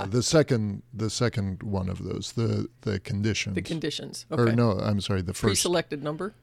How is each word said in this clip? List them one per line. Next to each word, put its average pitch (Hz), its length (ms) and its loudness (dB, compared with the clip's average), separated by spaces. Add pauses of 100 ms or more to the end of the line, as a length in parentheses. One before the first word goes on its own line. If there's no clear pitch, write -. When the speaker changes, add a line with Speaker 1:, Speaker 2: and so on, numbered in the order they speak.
Speaker 1:
yeah. 98 60 -2
Speaker 2:
the 117 160 2
second, 113 580 2 (120)
the 110 160 -2
second 98 520 0
one 95 260 -2
of 92 160 -6
those, 98 300 -6
the, 107 340 0 (140)
the 98 180 -2
conditions. 101 560 -2
Speaker 1:
The 92 60 -2
conditions, - 680 -6
Speaker 2:
Or 123 160 2
Speaker 1:
okay. 113 80 4
Speaker 2:
no, 117 160 6
I'm 101 300 0
sorry, 95 200 0
the 92 120 -4
first. - 100 -10
Speaker 1:
Pre-selected 156 600 2
number? 156 400 -6